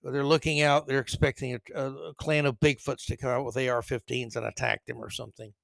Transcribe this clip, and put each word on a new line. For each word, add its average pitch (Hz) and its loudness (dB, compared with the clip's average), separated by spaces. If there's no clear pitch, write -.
when 131 -6
they're 139 0
looking 156 4
out, 147 4
they're 135 2
expecting 131 0
a, 117 -8
a, 135 -4
a - -16
clan 151 2
of 135 0
Bigfoots 139 0
to 123 -4
come 131 -2
out 127 0
with 117 -4
A 127 2
R 120 2
fifteens 123 -4
and 113 -4
attack 113 -2
them 120 -10
or 110 -12
something. 107 -14